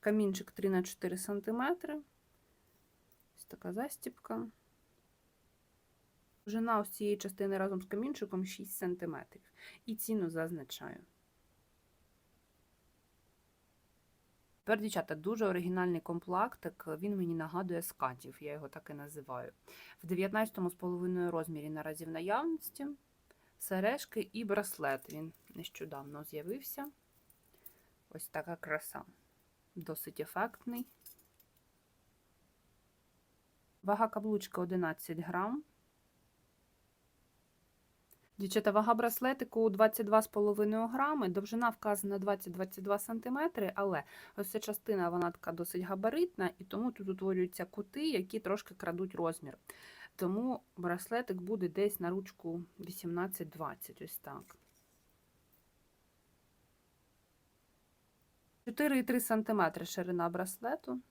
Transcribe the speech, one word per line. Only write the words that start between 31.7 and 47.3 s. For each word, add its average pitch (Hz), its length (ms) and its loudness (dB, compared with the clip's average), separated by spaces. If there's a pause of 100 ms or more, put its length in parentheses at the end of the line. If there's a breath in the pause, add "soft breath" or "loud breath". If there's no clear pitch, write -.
Вага 208 260 6
каблучки 214 520 0
одинадцять 175 580 0
грам. 185 440 0 (2750)
Дівчата, 202 320 4
вага 214 240 8
браслетику 233 760 4
двадцять 220 360 6
два 220 160 8
з 220 60 -6
половиною 208 580 4
грами, 269 420 2
довжина 214 400 2
вказана 202 500 0
двадцять 196 340 0
двадцять 185 320 -4
два 202 140 4
сантиметри, 233 760 0
але 190 300 2 (320 loud breath)
ось 202 140 -4
ця 220 100 -2
частина, 208 480 0
вона 175 220 2
така - 220 -6
досить 175 300 -2
габаритна, 196 760 2
і 185 60 -14
тому 226 280 -2
тут 196 160 -8
утворюються 185 560 2